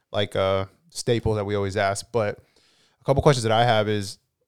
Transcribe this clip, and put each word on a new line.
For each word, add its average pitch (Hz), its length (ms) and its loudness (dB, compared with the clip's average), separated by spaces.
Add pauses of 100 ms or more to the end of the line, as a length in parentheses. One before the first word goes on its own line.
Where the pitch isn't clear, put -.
(120)
like, 104 240 -2
uh, 95 300 0 (240)
staples 113 460 -2
that 104 100 -2
we 104 80 -4
always 101 240 -2
ask, 98 340 0
but 107 260 -2 (640)
a - 40 -20
couple 139 180 0
questions 127 220 2
that 110 80 2
I 113 120 4
have 110 240 2
is, 104 300 -4 (300)